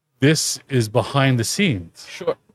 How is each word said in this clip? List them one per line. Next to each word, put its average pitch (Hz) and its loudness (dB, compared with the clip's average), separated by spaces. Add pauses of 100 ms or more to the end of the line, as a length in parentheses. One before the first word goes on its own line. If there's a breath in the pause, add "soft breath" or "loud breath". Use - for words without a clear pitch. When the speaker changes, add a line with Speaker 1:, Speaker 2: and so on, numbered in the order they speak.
(200)
Speaker 1:
This - 2 (100)
is 117 0
behind 127 2
the 113 0
scenes." 107 -4
Speaker 2:
Sure. - -6 (180)